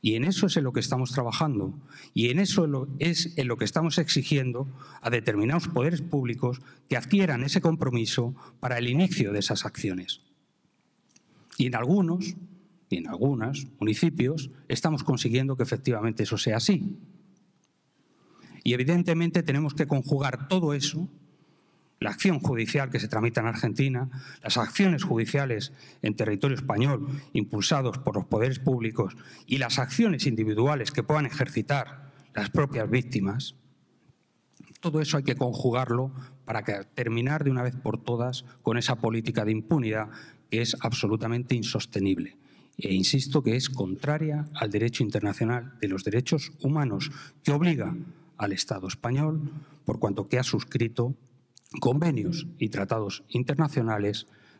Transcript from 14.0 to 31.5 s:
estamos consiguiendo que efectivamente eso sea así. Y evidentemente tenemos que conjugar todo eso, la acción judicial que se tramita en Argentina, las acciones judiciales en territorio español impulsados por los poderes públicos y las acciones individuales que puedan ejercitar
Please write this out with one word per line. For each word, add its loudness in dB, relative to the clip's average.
estamos 0
consiguiendo 0
que 0
efectivamente -2
eso -2
sea 2
así. 2
Y 4
evidentemente 2
tenemos 0
que 0
conjugar 0
todo 2
eso, -4
la 0
acción 2
judicial 0
que -2
se -4
tramita 0
en 0
Argentina, 0
las 0
acciones 2
judiciales 0
en 0
territorio 0
español 2
impulsados 2
por 0
los 0
poderes 2
públicos 0
y 2
las 0
acciones 2
individuales 2
que -2
puedan 0
ejercitar -2